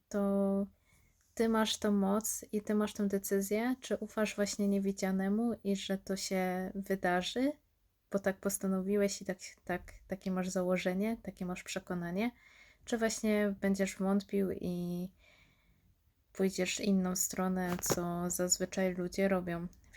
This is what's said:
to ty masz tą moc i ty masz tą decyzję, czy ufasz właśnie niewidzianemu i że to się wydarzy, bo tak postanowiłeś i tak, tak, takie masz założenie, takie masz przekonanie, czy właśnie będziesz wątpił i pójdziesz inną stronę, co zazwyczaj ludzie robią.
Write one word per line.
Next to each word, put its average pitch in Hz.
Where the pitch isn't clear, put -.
to 196
ty 226
masz 220
tą 214
moc 202
i 208
ty 214
masz 208
tą 208
decyzję, 202
czy -
ufasz 208
właśnie 202
niewidzianemu 196
i 196
że 196
to 190
się 185
wydarzy, 196
bo 202
tak 196
postanowiłeś 196
i 202
tak, 185
tak, -
takie 190
masz 185
założenie, 185
takie 190
masz 180
przekonanie, 180
czy 240
właśnie 214
będziesz 196
wątpił 196
i 175
pójdziesz 190
inną 190
stronę, 185
co 175
zazwyczaj 185
ludzie 185
robią. 180